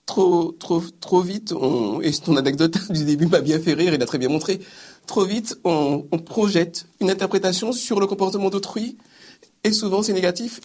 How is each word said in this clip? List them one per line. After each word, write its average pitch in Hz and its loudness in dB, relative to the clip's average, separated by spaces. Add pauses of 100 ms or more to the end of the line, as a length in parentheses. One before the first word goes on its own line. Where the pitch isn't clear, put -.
Trop, 175 2
trop, 170 -2 (180)
trop 185 2
vite, 196 -6
on, 127 0
et 165 0
ton 147 0
anecdote 143 2
<laughs> - -10
du 156 0
début 151 2
m'a 165 4
bien 156 0
fait 160 0
rire, 170 2
il 139 0
a 120 -2
très 151 -6
bien 131 0
montré. 170 -2 (460)
Trop 202 2
vite, 214 -4
on, 147 0
on 175 -2
projette 170 -2 (140)
une 190 2
interprétation 190 0
sur 233 0
le 196 2
comportement 196 0
d'autrui, 202 -6 (680)
et 214 2
souvent 208 0
c'est 208 0
négatif, 185 -2